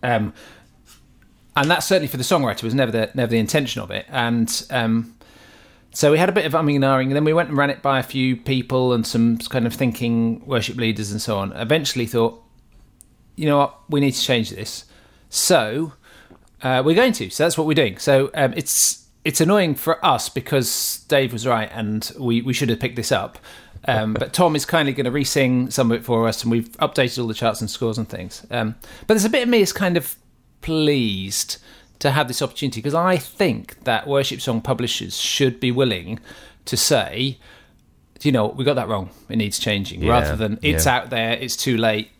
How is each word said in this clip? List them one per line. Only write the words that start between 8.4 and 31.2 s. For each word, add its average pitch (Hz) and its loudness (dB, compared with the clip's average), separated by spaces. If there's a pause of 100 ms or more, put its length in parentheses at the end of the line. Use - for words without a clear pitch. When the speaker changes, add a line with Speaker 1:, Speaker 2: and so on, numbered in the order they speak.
Speaker 1:
and 113 0
some 117 2
kind 123 -2
of 117 -2
thinking 117 0
worship 117 -2
leaders 107 -2
and 104 -4
so 107 -2
on. 98 -4
Eventually 127 -2
thought, 117 0 (920)
"You 156 -2
know 147 4
what, 139 0 (120)
we 147 2
need 139 2
to - -4
change 117 0
this." - -12 (440)
So 143 0 (720)
uh, 131 2
we're 160 4
going 240 4
to, 95 -4
so - -2
that's 165 2
what 156 0
we're 156 2
doing. 120 2
So, 139 2
um, 135 0
it's, - -2 (200)
it's 156 -2
annoying 175 4
for - -2
us 135 2
because - -4
Dave 135 2
was 117 -6
right 113 0
and 107 -4
we, 117 2
we 127 -2
should 123 0
have 117 0
picked 117 -4
this 117 -2
up. 101 -2 (480)
Um, 110 0
but 120 -4
Tom 170 4
is 143 0
kindly 151 0
gonna 127 -2
re-sing 131 2
some 120 2
of 117 2
it 113 -8
for 113 2
us, 110 -4
and 117 0
we've 117 0
updated 135 0
all 120 -4
the 110 -4
charts 110 0
and 113 -6
scores 113 -4
and 110 -4
things. - -12
Um, 117 -4 (300)
but 220 4
there's 202 2
a 226 2
bit 254 2
of 240 0
me 240 6
is 190 4
kind 180 0
of - -4 (460)
pleased 131 -2 (400)